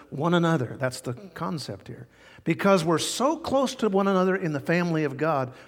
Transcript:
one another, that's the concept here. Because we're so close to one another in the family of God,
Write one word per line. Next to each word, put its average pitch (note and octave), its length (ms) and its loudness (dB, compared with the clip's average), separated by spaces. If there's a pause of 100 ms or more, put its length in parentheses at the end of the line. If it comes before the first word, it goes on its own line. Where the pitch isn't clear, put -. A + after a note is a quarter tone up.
one D#3 240 0
another, E3 460 2
that's B2+ 220 -4
the B2 120 -6 (200)
concept E3 540 -8
here. A#2+ 200 -16 (360)
Because F#3+ 400 4
we're E3 140 2
so C#4+ 400 -2
close C4+ 380 0
to A3 140 0
one G3 180 2
another F#3 280 2
in F3+ 180 -2
the C#3 60 -2
family E3 460 0
of C3+ 120 -4
God, C3+ 360 0 (140)